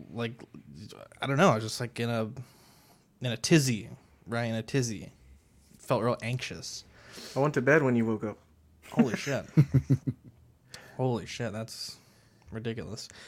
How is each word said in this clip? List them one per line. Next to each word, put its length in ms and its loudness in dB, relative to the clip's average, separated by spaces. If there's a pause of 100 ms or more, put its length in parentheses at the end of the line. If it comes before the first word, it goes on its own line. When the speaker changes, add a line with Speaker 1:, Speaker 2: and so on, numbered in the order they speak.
(120)
Speaker 1:
like, 280 -6 (800)
I 60 -4
don't 80 2
know. 140 8
I 60 6
was 100 -2
just, 160 -6
like, 180 -6
in 100 0
a 200 0 (920)
in 100 -2
a 60 -4
tizzy, 520 4 (380)
right? 180 -2
In 100 -2
a 80 -2
tizzy. 480 -4 (640)
Felt 260 0
real 180 2
anxious. 640 -8 (520)
Speaker 2:
I 40 0
went 160 4
to 60 2
bed 220 6
when 120 4
you 100 4
woke 180 0
up. 140 -6 (540)
Speaker 1:
Holy 240 2
shit. 300 -4 (760)
Speaker 3:
<laughs> 760 -20
Speaker 1:
Holy 280 -2
shit, 280 -6
that's 440 -10 (540)
ridiculous. 560 -8 (200)